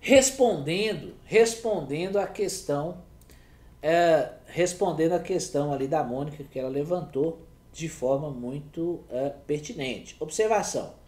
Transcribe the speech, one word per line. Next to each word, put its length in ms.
Respondendo, 1120
respondendo 920
à 80
questão, 760
é, 500
respondendo 640
à 80
questão 520
ali 140
da 160
Mônica 400
que 160
ela 100
levantou 800
de 160
forma 420
muito, 800
é, 200
pertinente. 720
Observação. 760